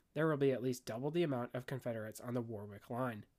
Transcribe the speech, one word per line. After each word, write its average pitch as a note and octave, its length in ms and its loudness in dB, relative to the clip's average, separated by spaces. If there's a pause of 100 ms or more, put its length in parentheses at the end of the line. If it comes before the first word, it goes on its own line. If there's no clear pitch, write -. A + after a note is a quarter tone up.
(140)
there D#3 120 2
will D#3 100 4
be C#3 140 6
at A#2+ 120 2
least B2+ 220 0
double B2+ 280 -2
the F3 100 4
amount B2+ 320 2
of B2 120 -4
Confederates A2+ 540 -4
on A#2+ 140 -4
the B2 60 2
Warwick G#2 500 -8
line. A#2+ 340 -2 (140)